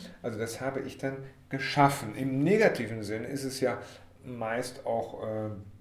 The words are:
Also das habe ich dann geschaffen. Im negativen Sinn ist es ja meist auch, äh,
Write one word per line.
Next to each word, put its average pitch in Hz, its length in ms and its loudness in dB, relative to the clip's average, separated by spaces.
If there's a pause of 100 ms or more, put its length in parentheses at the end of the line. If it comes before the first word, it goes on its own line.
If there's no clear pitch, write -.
(220)
Also 113 160 -6
das 113 220 -6
habe 135 200 -4
ich - 180 -10
dann 135 180 -4 (320)
geschaffen. 135 680 4
Im 135 300 0
negativen 151 580 4
Sinn 110 220 -4
ist 135 200 -6
es 127 160 -4
ja 120 180 2 (440)
meist 120 600 -4
auch, 113 400 -2
äh, 107 240 -4 (320)